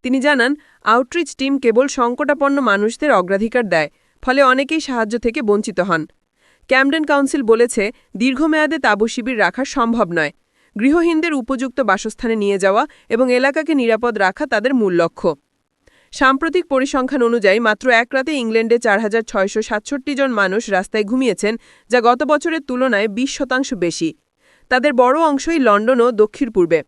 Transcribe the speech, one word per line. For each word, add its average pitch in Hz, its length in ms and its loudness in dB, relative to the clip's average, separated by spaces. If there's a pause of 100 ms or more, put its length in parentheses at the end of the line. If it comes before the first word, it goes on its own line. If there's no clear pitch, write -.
তিনি 254 160 0
জানান, 269 320 2 (340)
আউটরিচ 254 500 0
টিম 269 240 -2
কেবল 240 300 4
সংকটাপন্ন 277 720 0
মানুষদের 226 500 0
অগ্রাধিকার 208 580 0
দেয়, 156 200 0 (340)
ফলে 269 200 0
অনেকেই 277 380 2
সাহায্য 233 380 -4
থেকে 233 220 -4
বঞ্চিত 208 400 0
হন। 170 220 0 (680)
ক্যামডেন 277 360 2
কাউন্সিল 285 380 0
বলেছে, 226 400 2 (340)
দীর্ঘমেয়াদে 302 640 0
তাঁবু 214 280 0
শিবির 240 320 -6
রাখা 196 260 0
সম্ভব 233 420 0 (100)
নয়। 147 140 -2 (440)
গৃহহীনদের 320 680 2
উপযুক্ত 254 400 -6
বাসস্থানে 220 540 -2
নিয়ে 202 280 0
যাওয়া 202 200 2 (260)
এবং 233 220 4
এলাকাকে 277 440 0
নিরাপদ 233 420 0
রাখা 190 280 0
তাদের 247 280 -2
মূল 208 220 2
লক্ষ্য। 170 340 0 (840)
সাম্প্রতিক 294 500 0 (100)
পরিসংখ্যান 262 500 -2
অনুযায়ী 220 360 2
মাত্র 220 260 -2 (160)
এক 247 120 -6
রাতে 269 180 -2 (120)
ইংল্যান্ডে 226 360 0
চার 214 200 2
হাজার 220 240 -2
ছয়শো 208 380 -2
সাতষট্টি 262 540 -6
জন 269 160 0
মানুষ 202 380 0
রাস্তায় 202 360 -2
ঘুমিয়েছেন, 226 480 -2 (360)
যা 240 120 4
গত 240 220 4
বছরের 302 440 0
তুলনায় 247 400 0
বিশ 240 280 -4
শতাংশ 262 380 -4
বেশি। 170 360 -4 (600)
তাদের 262 220 2
বড় 254 240 4 (120)
অংশই 294 300 -2
লন্ডন 226 420 2
ও 233 60 4 (140)
দক্ষিণ 226 300 0
পূর্বে। 170 360 2